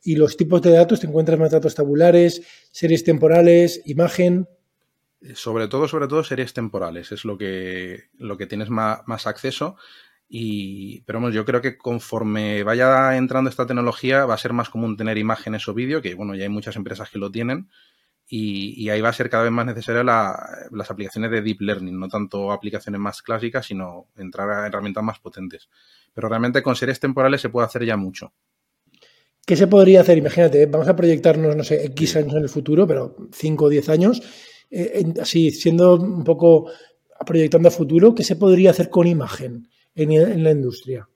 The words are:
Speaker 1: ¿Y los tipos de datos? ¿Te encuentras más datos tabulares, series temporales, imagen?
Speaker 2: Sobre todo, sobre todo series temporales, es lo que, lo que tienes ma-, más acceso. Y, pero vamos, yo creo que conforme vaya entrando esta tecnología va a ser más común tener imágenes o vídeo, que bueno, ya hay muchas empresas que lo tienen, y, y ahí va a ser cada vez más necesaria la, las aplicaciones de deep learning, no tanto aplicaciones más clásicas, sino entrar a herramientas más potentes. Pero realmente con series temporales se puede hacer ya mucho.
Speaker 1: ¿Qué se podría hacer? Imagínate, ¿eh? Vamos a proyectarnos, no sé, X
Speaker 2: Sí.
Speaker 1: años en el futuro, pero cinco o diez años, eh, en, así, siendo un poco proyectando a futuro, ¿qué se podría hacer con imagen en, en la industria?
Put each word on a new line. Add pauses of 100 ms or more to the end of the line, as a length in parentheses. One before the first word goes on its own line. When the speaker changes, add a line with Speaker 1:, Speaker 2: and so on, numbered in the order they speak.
Speaker 1:
¿Y
los
tipos
de
datos?
¿Te
encuentras
más
datos
tabulares, (300)
series
temporales,
imagen? (840)
Speaker 2:
Sobre
todo,
sobre
todo
series
temporales,
es
lo
que, (120)
lo
que
tienes
ma-,
más
acceso. (500)
Y,
pero
vamos,
yo
creo
que
conforme
vaya
entrando
esta
tecnología
va
a
ser
más
común
tener
imágenes
o
vídeo,
que
bueno,
ya
hay
muchas
empresas
que
lo
tienen, (580)
y,
y
ahí
va
a
ser
cada
vez
más
necesaria
la, (220)
las
aplicaciones
de
deep
learning,
no
tanto
aplicaciones
más
clásicas,
sino (100)
entrar
a
herramientas
más
potentes. (460)
Pero
realmente
con
series
temporales
se
puede
hacer
ya
mucho. (1120)
Speaker 1:
¿Qué
se
podría
hacer?
Imagínate,
¿eh?
Vamos
a
proyectarnos,
no
sé,
X
Speaker 2:
Sí.
Speaker 1:
años
en
el
futuro,
pero (160)
cinco
o
diez
años, (480)
eh,
en,
así,
siendo
un
poco (560)
proyectando
a
futuro,
¿qué
se
podría
hacer
con
imagen (280)
en,
en
la
industria?